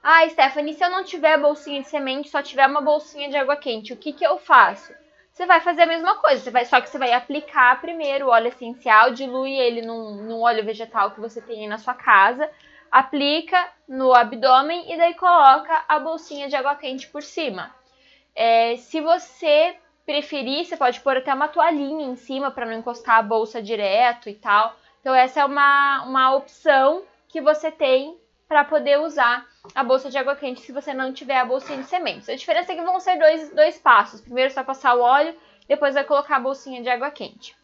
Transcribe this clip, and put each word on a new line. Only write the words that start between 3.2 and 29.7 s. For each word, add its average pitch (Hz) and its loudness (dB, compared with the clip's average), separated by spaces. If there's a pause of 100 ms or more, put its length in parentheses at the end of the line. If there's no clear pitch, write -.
de 277 -8
água 285 0
quente, 226 -10
o 233 -16
que 294 -12
que 330 -6
eu 359 0
faço?" 208 4 (380)
Você 359 -10
vai 349 4
fazer 339 0
a - 8
mesma 339 -2
coisa, 262 0
você 247 -12
vai, 240 0
só 254 2
que - -16
você - -12
vai 247 0
aplicar 262 0
primeiro 294 -6
o 254 0
óleo 226 4
essencial, 240 2
dilui 262 -8
ele 240 -2
num, 226 -12
num 226 -10
óleo 226 0
vegetal 214 -4
que 214 -20
você 226 -12
tem 226 -14
aí 214 -12
na 208 -8
sua 247 -8
casa, 247 2 (400)
aplica 294 0 (180)
no 262 2
abdômen 254 2
e 330 -8
daí 339 2
coloca 320 4
a 302 0
bolsinha 294 -10
de 285 -4
água 277 -2
quente 269 -10
por 294 -12
cima. 247 -10 (640)
É, 233 2
se 311 -8
você 320 0 (300)
preferir, 294 -6
você 339 -10
pode 247 0
pôr 262 -2
até 269 -4
uma 285 -2
toalhinha 302 -2
em 254 -10
cima 269 -8
pra 262 -10
não 226 -10
encostar 226 -2
a 226 4
bolsa 220 -4
direto 220 -2
e 202 -16
tal. 214 0 (280)
Então, 262 -2
essa 262 2
é 285 4
uma, 277 2
uma 262 2
opção 277 0 (240)
que 320 -10
você 302 0
tem 285 -2 (300)
pra 294 2
poder 285 0
usar 269 -2 (300)